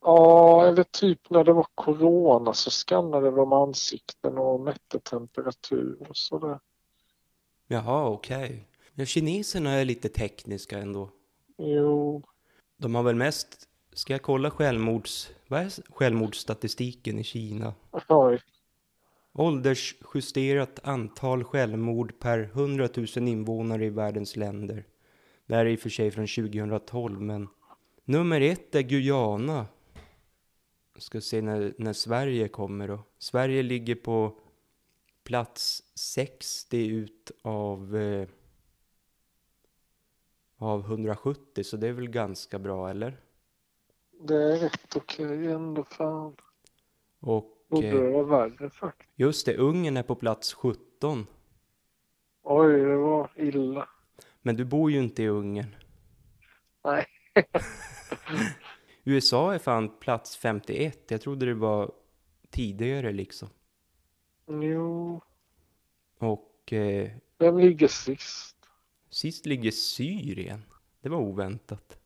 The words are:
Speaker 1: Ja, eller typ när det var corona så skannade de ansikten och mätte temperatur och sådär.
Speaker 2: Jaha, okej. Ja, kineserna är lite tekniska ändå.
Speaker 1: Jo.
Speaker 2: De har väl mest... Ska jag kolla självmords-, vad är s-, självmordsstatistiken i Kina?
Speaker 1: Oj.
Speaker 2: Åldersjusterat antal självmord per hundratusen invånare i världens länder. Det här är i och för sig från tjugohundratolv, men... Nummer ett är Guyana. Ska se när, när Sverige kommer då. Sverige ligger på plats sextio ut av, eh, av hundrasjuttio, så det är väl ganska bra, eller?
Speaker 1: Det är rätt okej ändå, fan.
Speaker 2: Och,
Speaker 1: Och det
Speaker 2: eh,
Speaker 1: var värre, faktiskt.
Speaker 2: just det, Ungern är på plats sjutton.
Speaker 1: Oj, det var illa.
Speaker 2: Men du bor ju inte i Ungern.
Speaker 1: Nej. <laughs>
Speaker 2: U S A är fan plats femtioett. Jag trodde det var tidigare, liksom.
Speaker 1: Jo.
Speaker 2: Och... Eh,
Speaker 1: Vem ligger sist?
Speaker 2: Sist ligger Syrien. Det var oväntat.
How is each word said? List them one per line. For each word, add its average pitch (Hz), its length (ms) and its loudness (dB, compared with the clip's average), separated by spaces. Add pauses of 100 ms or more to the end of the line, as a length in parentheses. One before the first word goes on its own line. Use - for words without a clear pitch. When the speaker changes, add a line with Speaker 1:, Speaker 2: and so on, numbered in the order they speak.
Speaker 1:
Ja, 165 640 12
eller 180 180 8
typ - 460 0
när 170 140 8
det 170 80 10
var 170 220 6
corona 151 760 4
så - 180 -2
skannade 151 600 2
de 135 220 4
ansikten 135 840 0
och 131 220 0
mätte 135 400 -6
temperatur 127 1080 -6
och - 80 -14
sådär. 147 440 -6 (1040)
Speaker 2:
Jaha, 120 420 -2
okej. 120 600 -8 (280)
Ja, 139 80 -6
kineserna 165 680 -2
är 135 140 2
lite 123 240 -4
tekniska 101 680 -8
ändå. 98 320 -8 (480)
Speaker 1:
Jo. 147 640 0 (540)
Speaker 2:
De 120 180 -4
har 120 80 2
väl 120 120 2
mest... - 540 -4 (240)
Ska - 220 -6
jag 135 80 -6
kolla 135 280 0
självmords-, 113 800 -2 (180)
vad 139 120 -2
är 185 60 -4
s-, 196 140 -12 (100)
självmordsstatistiken 113 1300 -4
i 110 60 -6
Kina? 107 500 -8 (340)
Speaker 1:
Oj. 131 320 6 (920)
Speaker 2:
Åldersjusterat 135 1500 -2
antal 127 640 -4
självmord 117 720 -2
per 120 200 0
hundratusen 123 880 -2
invånare 113 560 -4
i 107 60 -2
världens 104 460 -6
länder. 104 480 -8 (640)
Det - 80 -4
här 113 120 4
är 117 40 2
i 113 60 0
och - 40 -8
för 110 100 -8
sig 107 200 -2
från 107 160 -6
tjugohundratolv, 107 920 -6
men... 104 280 -8 (560)
Nummer 160 360 0
ett 160 340 0
är 143 80 2
Guyana. 131 840 0 (1300)
Ska - 220 -12
se 110 220 -4
när, 107 360 -4
när 113 140 -6
Sverige 120 560 -2
kommer 101 400 -8
då. 101 100 -8 (200)
Sverige 131 440 -2
ligger 120 320 -4
på 113 440 -2 (840)
plats - 580 -6 (120)
sextio - 920 -6
ut 110 440 -8 (120)
av, 104 540 -6
eh, 101 320 -4 (2250)
av 107 240 -4
hundrasjuttio, 107 840 -6
så - 120 -10
det 110 120 -4
är 123 40 -4
väl 123 160 -10
ganska 104 500 -8
bra, 95 320 -6
eller? 113 300 -8 (1000)
Speaker 1:
Det 156 140 -2 (200)
är 165 40 0
rätt - 380 -4
okej 151 500 -6
ändå, 160 380 -4
fan. 156 520 -8 (840)
Speaker 2:
Och, 113 160 -2 (320)
Speaker 1:
Och 156 140 2
det 143 60 -2
Speaker 2:
eh, 131 240 2
Speaker 1:
var 143 120 2
värre, 139 460 0
faktiskt. - 460 -12
Speaker 2:
just 139 300 0
det, 123 100 0
Ungern 151 400 0
är 123 60 -2
på 123 120 -4
plats 113 400 -4
sjutton. 127 720 -6 (1160)
Speaker 1:
Oj, 151 380 6
det 143 160 2
var 147 400 0
illa. 139 520 -4 (540)
Speaker 2:
Men 117 140 -2
du 123 80 -2
bor 151 260 2
ju 143 80 2
inte 120 240 -2
i 110 60 0
Ungern. 104 460 -4 (1120)
Speaker 1:
Nej. 143 220 -2 (280)
<laughs> 202 120 6 (1600)
Speaker 2:
U 139 120 2
S 131 160 2
A 165 220 2
är 170 40 -4
fan 113 400 -2
plats - 380 -4
femtioett. 117 720 -4
Jag 110 100 -4
trodde 135 260 -4
det 120 80 0
var 107 380 0 (580)
tidigare, 117 600 -4
liksom. 98 360 -10 (1000)
Speaker 1:
Jo. 170 720 -4 (1000)
Speaker 2:
Och... - 540 -6
Eh, 104 380 -2 (280)
Speaker 1:
Vem 175 200 6
ligger 175 300 8
sist? - 680 -8 (540)
Speaker 2:
Sist - 360 -8
ligger 123 240 0
Syrien. 107 920 -6 (360)
Det - 80 -10
var 170 100 -4
oväntat. 101 880 -8